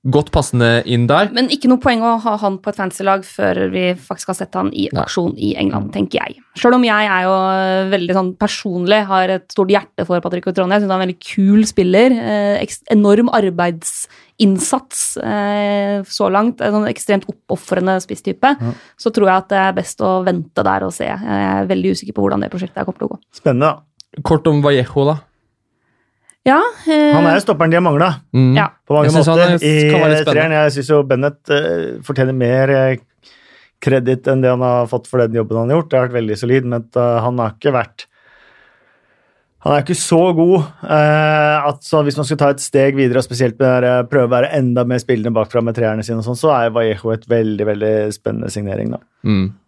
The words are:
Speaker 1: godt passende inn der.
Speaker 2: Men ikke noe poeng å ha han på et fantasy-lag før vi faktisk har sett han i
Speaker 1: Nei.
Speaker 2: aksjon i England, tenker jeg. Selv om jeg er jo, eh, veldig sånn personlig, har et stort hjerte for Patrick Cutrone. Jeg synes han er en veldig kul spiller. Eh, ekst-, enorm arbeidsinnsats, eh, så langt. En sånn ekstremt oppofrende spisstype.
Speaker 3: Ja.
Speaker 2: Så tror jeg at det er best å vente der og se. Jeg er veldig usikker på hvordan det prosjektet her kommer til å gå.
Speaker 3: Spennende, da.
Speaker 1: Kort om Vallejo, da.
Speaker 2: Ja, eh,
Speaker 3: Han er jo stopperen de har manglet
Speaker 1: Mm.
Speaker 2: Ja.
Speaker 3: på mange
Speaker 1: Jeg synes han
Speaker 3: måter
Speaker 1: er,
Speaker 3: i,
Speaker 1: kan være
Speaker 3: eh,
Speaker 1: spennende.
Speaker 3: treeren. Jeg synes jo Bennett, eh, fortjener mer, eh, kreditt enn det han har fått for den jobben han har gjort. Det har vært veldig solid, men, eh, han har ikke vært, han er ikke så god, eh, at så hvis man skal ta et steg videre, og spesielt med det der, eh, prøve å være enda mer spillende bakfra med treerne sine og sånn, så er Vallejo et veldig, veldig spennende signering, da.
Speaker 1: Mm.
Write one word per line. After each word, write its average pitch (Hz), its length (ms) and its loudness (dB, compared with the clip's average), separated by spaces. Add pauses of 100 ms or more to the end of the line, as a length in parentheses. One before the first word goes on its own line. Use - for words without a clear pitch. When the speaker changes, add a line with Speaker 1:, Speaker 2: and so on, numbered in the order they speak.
Speaker 1:
godt 147 240 2
passende 120 540 2
inn 120 200 0
der. 170 240 2
Speaker 2:
Men 254 180 -2
ikke 285 200 -2
noe 254 100 4
poeng 247 220 0
å 226 200 0
ha 220 180 -2
han 196 200 -2
på 196 100 -8
et 202 80 -8
fantasy-lag 196 460 -2
før 190 480 -2
vi 185 240 -2
faktisk - 340 -12
har 185 60 -6
sett - 200 -10
han 185 180 -4
i - 200 -4
Speaker 1:
Nei. - 100 -2
Speaker 2:
aksjon - 340 -4
i 104 200 -4
England, - 360 -4
tenker - 320 -4
jeg. - 120 -12 (200)
Selv 240 200 2
om 247 80 2
jeg 214 220 0
er 185 180 0
jo, 190 100 0 (180)
eh, 190 380 -2
veldig 185 260 -2
sånn 185 200 0
personlig, 202 680 -2
har 185 220 0
et 185 240 -4
stort 190 160 0
hjerte 190 380 -2
for 175 140 0
Patrick 175 240 -6
Cutrone. 180 280 -2
Jeg 208 100 2
synes 196 80 -2
han 185 100 0
er 190 40 -2
en 180 40 -2
veldig 180 120 -8
kul 202 440 2
spiller. 202 480 2
Eh, 208 520 -2
ekst-, - 260 -14
enorm 208 380 4
arbeidsinnsats, 190 1900 -2
eh, 202 880 -2
så 196 260 -2
langt. 220 300 0
En 208 120 0
sånn 214 160 0
ekstremt - 400 -2
oppofrende 185 720 -4
spisstype. 247 600 -2
Speaker 3:
Ja. 117 120 -4 (260)
Speaker 2:
Så 226 140 -4
tror 202 160 2
jeg 185 80 4
at 190 120 -4
det 202 100 0
er 190 140 0
best 185 280 -8
å 185 240 0
vente 180 400 -4
der 190 200 0
og 180 80 -6
se. - 120 -8
Jeg 196 180 -6
er 98 440 -2
veldig 92 260 -2
usikker 98 220 -8
på 101 100 -4
hvordan - 180 0
det - 80 -6
prosjektet 180 260 -10
her - 80 -6
kommer 185 140 -8
til - 100 -6
å - 80 -8
gå. - 20 -20 (160)
Speaker 3:
Spennende, 127 260 -2
da. - 640 -6
Speaker 1:
Kort 160 240 0
om 147 160 2
Vallejo, 139 440 0
da. 151 100 0 (1300)
Speaker 2:
Ja, 285 160 4 (240)
eh, 302 260 4
Speaker 3:
Han 294 140 4
er 165 100 4
jo 202 80 0
stopperen 160 260 2
de 170 60 4
har 180 60 4
manglet 160 380 2 (120)
Speaker 1:
Mm. 127 240 4
Speaker 2:
Ja. 104 120 2 (200)
Speaker 3:
på 143 60 2
mange 151 160 4
Speaker 1:
Jeg - 20 0
synes 160 140 4
han 165 100 4
Speaker 3:
måter 175 140 4
Speaker 1:
er, 175 80 2
Speaker 3:
i, 151 320 4
Speaker 1:
kan 151 100 4
være 151 120 4
Speaker 3:
eh, 151 100 2
Speaker 1:
spennende. 147 100 0
Speaker 3:
treeren. 156 200 2
Jeg 151 200 2
synes 139 160 -6
jo 147 140 4
Bennett, 139 480 -2
eh, 147 500 -2
fortjener 135 340 -2
mer, 131 360 0
eh, 131 260 2 (840)
kreditt 131 460 0
enn 131 120 0
det 127 80 2
han 123 120 0
har 123 260 0
fått 123 200 -6
for 127 120 -4
den 113 160 0
jobben 113 240 -2
han 117 100 -2
har 160 140 2
gjort. 156 80 -12
Det 131 80 2
har 127 100 0
vært 123 140 -4
veldig 107 160 -4
solid, 123 260 0
men, 120 200 -4 (120)
eh, 120 240 2
han 123 180 -2
har 110 140 -2
ikke 139 220 -4
vært, - 320 -6 (1600)
han 147 80 2
er 147 80 2
ikke 175 160 -4
så 165 220 2 (180)
god, 170 300 4 (180)
eh, 151 840 2
at 139 140 -6
så 156 240 0
hvis 139 100 -2
man 151 120 -4
skal 151 100 -2
ta 143 160 4
et - 80 -8
steg 135 360 2
videre, 127 200 2
og 123 80 0
spesielt 123 320 -2
med 135 80 2
det 127 160 4
der, 123 40 2 (120)
eh, 123 80 0
prøve 123 220 2
å 127 80 2
være 143 180 0
enda 123 320 2
mer 123 160 -2
spillende 113 320 -2
bakfra 110 280 0
med 117 120 -4
treerne 110 320 -2
sine 117 120 -4
og 107 60 -6
sånn, 120 140 -6
så 156 160 2
er 117 160 0
Vallejo 113 420 -2
et 110 140 -8
veldig, 110 400 0
veldig 107 280 0 (200)
spennende 110 400 -6
signering, 104 400 -6
da. - 40 -12 (280)
Speaker 1:
Mm. 98 220 0 (200)